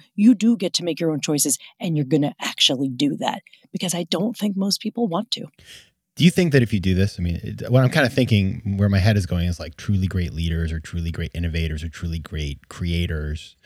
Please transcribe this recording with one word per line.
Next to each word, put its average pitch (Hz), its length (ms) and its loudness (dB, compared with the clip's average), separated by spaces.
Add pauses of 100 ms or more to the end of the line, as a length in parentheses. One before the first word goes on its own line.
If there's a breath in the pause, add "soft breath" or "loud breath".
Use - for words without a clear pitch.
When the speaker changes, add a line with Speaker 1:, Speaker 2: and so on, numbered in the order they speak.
(160 soft breath)
Speaker 1:
you 220 200 6
do 220 200 2
get 180 180 -4
to 170 100 -4
make 165 160 -4
your 165 120 2
own 147 100 -2
choices 147 360 0 (220 loud breath)
and 165 180 -2
you're 143 80 2
gonna 277 340 2
actually 135 500 0
do 135 280 0
that, - 240 -4 (320 soft breath)
because 180 200 -4
I 175 100 -4
don't 196 340 -2
think 196 180 -2
most 190 260 0
people 233 260 -2
want 180 240 -4
to. - 160 -10 (680 loud breath)
Speaker 2:
Do 131 80 2
you 175 80 8
think 170 220 2
that 131 80 8
if 110 100 0
you 104 80 2
do 92 160 2
this, 95 240 0
I 87 40 -2
mean, 85 200 -4
it, 107 260 -10
what 127 140 6
I'm 123 60 4
kinda 135 180 2
thinking, 101 680 0
where 101 100 4
my 98 120 4
head 104 180 4
is 92 80 0
going 87 220 0
is, 87 120 -4
like, 78 160 -12
truly 95 320 0
great 87 240 -2
leaders 82 400 -2
or 80 80 -4
truly 85 320 -6
great 80 220 -6
innovators 82 500 -2
or 80 60 -6
truly 82 300 -6
great 73 500 -8
creators 82 960 -4